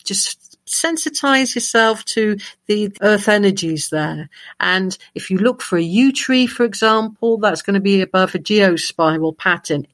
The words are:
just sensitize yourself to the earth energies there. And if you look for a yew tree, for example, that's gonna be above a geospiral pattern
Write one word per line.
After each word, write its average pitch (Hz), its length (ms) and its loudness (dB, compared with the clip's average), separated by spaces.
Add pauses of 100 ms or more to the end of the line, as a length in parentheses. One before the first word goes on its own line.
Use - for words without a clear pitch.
just - 460 -6 (200)
sensitize 285 880 -2
yourself 226 500 0
to 214 320 0 (300)
the 208 340 -4
earth 208 260 2
energies 196 640 0
there. 156 400 -4 (300)
And 185 360 -2 (200)
if - 160 -8
you 185 80 0
look 247 220 0
for - 160 -2
a 170 60 2
yew 233 300 2
tree, 254 320 0
for 240 180 -2
example, 226 760 0
that's 208 260 0
gonna 196 160 0
be 196 220 2
above 185 340 0
a 170 40 -2
geospiral 160 960 2
pattern 170 580 -4